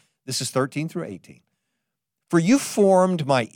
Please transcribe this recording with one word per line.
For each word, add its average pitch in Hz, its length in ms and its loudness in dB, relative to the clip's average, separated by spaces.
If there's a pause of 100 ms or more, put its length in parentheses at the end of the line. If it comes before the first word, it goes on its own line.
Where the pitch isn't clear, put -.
(280)
this 131 120 -8
is - 120 -8
thirteen 143 360 -4
through 165 180 -12
eighteen, - 360 -18 (880)
"For 175 80 0
you 196 220 4
formed 185 640 2
my 131 200 0 (100)